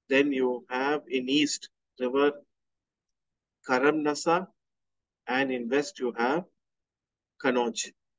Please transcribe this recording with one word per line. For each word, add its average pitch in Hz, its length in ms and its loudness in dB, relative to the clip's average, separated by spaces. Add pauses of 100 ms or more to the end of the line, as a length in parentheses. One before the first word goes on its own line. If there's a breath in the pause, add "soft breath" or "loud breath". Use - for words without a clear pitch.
then 143 240 4
you 123 360 0
have 139 400 -2
in 127 200 -2
east, 143 400 0 (300)
river 139 340 0 (1400)
Karamnasa, 151 800 2 (800)
and 131 240 0
in 120 180 -4
west, 143 300 -2
you 123 180 -2
have 131 280 0 (1000)
Kanauj. 123 480 -2 (280)